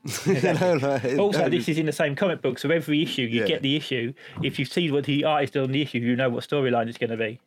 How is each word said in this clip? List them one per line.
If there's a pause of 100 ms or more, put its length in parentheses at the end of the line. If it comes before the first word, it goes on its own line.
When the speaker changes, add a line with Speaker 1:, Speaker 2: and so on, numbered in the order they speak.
Speaker 1:
<laughs>
You
know,
Speaker 2:
Exactly.
Speaker 1:
like,
Speaker 2:
Also,
Speaker 1:
um,
Speaker 2:
this
is
in
the
same
comic
book,
so
every
issue
you
Speaker 1:
Yeah.
Speaker 2:
get
the
issue. (320)
If
you
see
what
the
artist
did
on
the
issue,
you
know
what
storyline
it's
gonna
be.